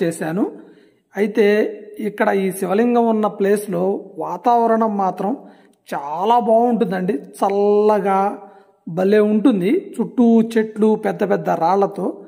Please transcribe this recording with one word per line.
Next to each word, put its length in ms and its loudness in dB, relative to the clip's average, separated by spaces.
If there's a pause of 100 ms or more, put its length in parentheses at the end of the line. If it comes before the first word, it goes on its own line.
చేశాను. 420 -2 (720)
అయితే 320 2 (520)
ఇక్కడ 300 -2 (160)
ఈ 20 -2 (120)
శివలింగం 560 2
ఉన్న 120 0 (120)
ప్లేస్లో 440 -2 (360)
వాతావరణం 800 0
మాత్రం 360 -2 (600)
చాలా 440 0
బాగుంటుందండి. 760 0 (260)
చల్లగా 800 2 (680)
భలే 320 2 (120)
ఉంటుంది, 600 0
చుట్టూ 320 0 (160)
చెట్లు 460 0 (160)
పెద్ద 260 -4
పెద్ద 200 -2 (140)
రాళ్లతో. 420 0 (220)